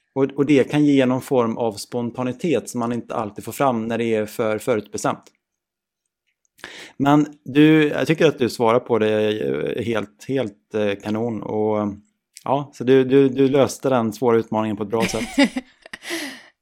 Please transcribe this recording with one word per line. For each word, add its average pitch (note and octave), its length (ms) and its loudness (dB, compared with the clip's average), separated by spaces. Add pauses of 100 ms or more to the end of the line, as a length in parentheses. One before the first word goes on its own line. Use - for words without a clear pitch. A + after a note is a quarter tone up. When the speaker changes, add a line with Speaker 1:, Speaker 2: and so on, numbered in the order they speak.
(140)
Speaker 1:
Och, C3+ 100 0
och, C3+ 80 -4
och C#3+ 140 0
det C3+ 240 4
kan D3 140 2
ge C#3 220 4
någon B2+ 160 0
form A#2 360 0
av A2+ 140 -2
spontanitet B2 960 -4
som B2 100 -6
man A#2 120 -4
inte A#2 220 -8
alltid G#2+ 300 -8
får A2+ 80 -10
fram A#2 340 -2
när A2+ 120 -4
det A2+ 160 -2
är G#2+ 120 -2
för G#2+ 320 -4
förutbestämt. G#2+ 640 -4 (1700)
Men D3 300 2 (180)
du, D3+ 440 4
jag C3+ 180 -2
tycker D#3+ 200 2
att C#3 120 2
du A#2+ 100 0
svarar A#2 320 2
på A#2+ 180 -2
det G#2+ 880 -2
helt, G#2+ 420 -6
helt, B2+ 460 -6
eh, G#2 280 0
kanon. G#2+ 400 -6
Och, G#2+ 460 -2 (560)
ja, C#3 300 -4
så B2 100 -10
du, C3 200 6
du, C3+ 240 6
du C3 200 2
löste C3+ 400 0
den A#2 240 0
svåra A#2 240 2
utmaningen A2 400 -2
på G#2+ 60 -8
ett G2+ 60 -8
bra A2+ 180 0
sätt. D#3+ 300 -4
Speaker 2:
<laughs> C4 280 0 (960)